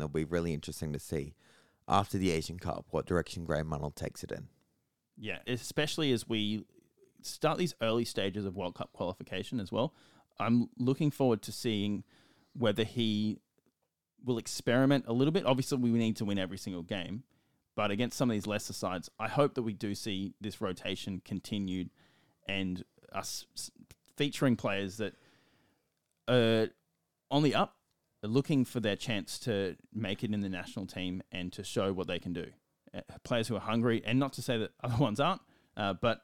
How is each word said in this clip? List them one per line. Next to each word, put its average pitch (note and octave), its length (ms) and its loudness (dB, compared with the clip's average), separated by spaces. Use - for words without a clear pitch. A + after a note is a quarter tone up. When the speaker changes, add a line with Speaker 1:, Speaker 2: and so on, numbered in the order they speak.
Speaker 1:
it'll D2+ 80 -4
be D#2 160 -2
really E2+ 280 0
interesting D2+ 400 -6
to C#2+ 60 -4
see D2+ 360 -6
after G2+ 300 2
the F#2 140 2
Asian E2 280 -2
Cup - 320 -6
what C#2+ 140 0
direction E2+ 400 -2
Graham D#2 280 0
Arnold D2 220 -4
takes - 280 -8
it - 80 -10
in. - 160 -10
Speaker 2:
Yeah, G#2+ 200 -6
especially D3 640 0
as A#2 160 0
we G#2+ 380 0
start - 360 -2
these F3 240 0
early A#2 220 2
stages G2+ 400 -2
of F#2 140 -4
World F2+ 180 -4
Cup - 160 -8
qualification F#2+ 720 -6
as F#2 100 -8
well. A2+ 220 0
I'm A#2 380 4
looking C3+ 320 2
forward B2 340 4
to G#2 100 -10
seeing G#2 500 0
whether A2 300 2
he G#2+ 560 0
will B2 140 0
experiment C3 680 4
a A#2 60 0
little C3+ 180 4
bit. F3 140 2
Obviously, C3 320 2
we A#2+ 140 4
need A2+ 260 4
to A2 80 -2
win G2+ 120 2
every F#2+ 200 -2
single F2 260 -6
game, F#2 400 -6
but G#2 140 4
against A#2 260 0
some B2+ 120 4
of A2+ 40 4
these G2+ 120 0
lesser G#2 280 -2
sides, F#2 440 -4
I - 120 -2
hope C#3+ 260 4
that B2 80 0
we A2 100 -2
do G2+ 220 -4
see G2 460 -4
this G#2 180 -8
rotation F#2 640 -4
continued F#2+ 680 -4
and F#2+ 380 -4
us - 320 -6
s-, - 160 -10
featuring C#3 400 2
players G2 400 -2
that G#2 160 -4
are A2+ 380 6
on D3 120 6
the A#2+ 120 6
up, - 220 0
are G#2 60 -4
looking C3+ 360 4
for - 140 -4
their G#2 160 2
chance - 440 -4
to G2 360 0
make G#2 300 -2
it G#2+ 100 0
in G2+ 80 0
the G2 80 -2
national F#2 380 -6
team F#2 340 -6
and F2+ 220 -6
to G#2 100 -10
show G2 300 0
what F2+ 140 -4
they F2 120 -2
can F2 140 -6
do. F2 140 -6
Uh, G2 80 -10
players A#2 240 0
who A#2+ 80 -2
are F#2+ 60 -2
hungry, A2+ 440 2
and A#2+ 140 2
not C#3 140 0
to - 80 -10
say A#2 160 0
that G#2+ 200 -4
<laughs> - 60 -20
other A#2+ 140 -2
ones A2+ 220 2
aren't, E3+ 220 0
uh, G2 160 0
but A2+ 300 0